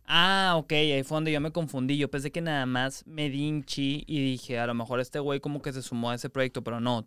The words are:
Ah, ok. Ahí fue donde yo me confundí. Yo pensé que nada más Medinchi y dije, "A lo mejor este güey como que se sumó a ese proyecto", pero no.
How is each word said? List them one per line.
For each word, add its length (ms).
Ah, 520
ok. 160
Ahí 280
fue 140
donde 160
yo 80
me 100
confundí. 460
Yo 120
pensé 220
que 100
nada 240
más 400
Medinchi 1040
y 180
dije, 360
"A 80
lo 60
mejor 260
este 180
güey 220
como 200
que 120
se 100
sumó 280
a 40
ese 160
proyecto", 320
pero 160
no. 280